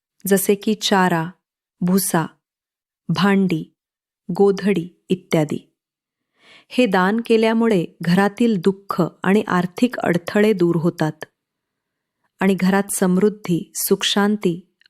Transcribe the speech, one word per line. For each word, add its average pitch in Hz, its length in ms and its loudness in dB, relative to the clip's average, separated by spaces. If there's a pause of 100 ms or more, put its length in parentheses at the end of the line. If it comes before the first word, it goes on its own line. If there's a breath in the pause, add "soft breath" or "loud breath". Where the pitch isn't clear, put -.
(280)
जसे 196 280 0
की 214 200 -2
चारा, 180 540 0 (520)
भुसा, 185 440 0 (840)
भांडी, 185 640 0 (580)
गोधडी 190 580 0 (200)
इत्यादी. - 640 -4 (960 soft breath)
हे 247 160 2
दान 196 400 2
केल्यामुळे 226 600 2 (160)
घरातील 202 560 2
दुःख 190 460 -2 (200)
आणि 202 240 2
आर्थिक - 520 -2
अडथळे 208 540 0
दूर 175 220 0
होतात 160 500 -2 (1120)
आणि 190 200 2
घरात 196 240 2 (120)
समृद्धी, 185 800 0
सुखशांती 202 1000 -2 (160)